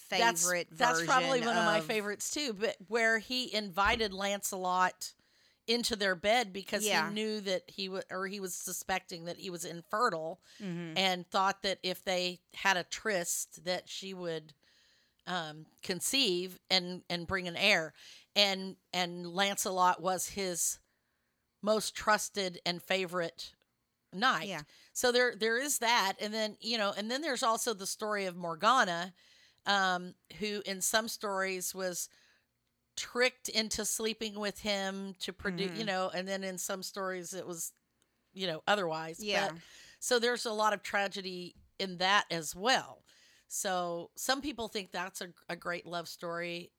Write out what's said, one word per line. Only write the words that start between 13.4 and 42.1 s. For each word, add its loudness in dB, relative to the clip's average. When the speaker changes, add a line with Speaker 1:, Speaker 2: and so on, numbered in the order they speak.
Speaker 1:
that -2
she -8
would, -6
um, -6
conceive 0
and, 0
and -4
bring -2
an -6
heir. 4
And, 2
and -2
Lancelot 2
was 0
his -2
most 0
trusted 0
and -2
favorite -2
knight. 0
Speaker 2:
Yeah. -4
Speaker 1:
So 2
there, 4
there 0
is 0
that. 4
And -4
then, -2
you -4
know, 2
and -4
then -2
there's -2
also 2
the -6
story -2
of -4
Morgana, 2
um, 2
who -2
in -4
some 2
stories -2
was -6
tricked -2
into 0
sleeping -2
with -2
him -2
to -6
produ-, -2
Speaker 2:
Mm-hmm. -8
Speaker 1:
you -2
know, 0
and -4
then -4
in -6
some -4
stories -6
it -8
was, -8
you -4
know, -4
otherwise. 0
Speaker 2:
Yeah. 2
Speaker 1:
But, -8
so 4
there's 0
a -2
lot 4
of -6
tragedy -4
in -4
that 6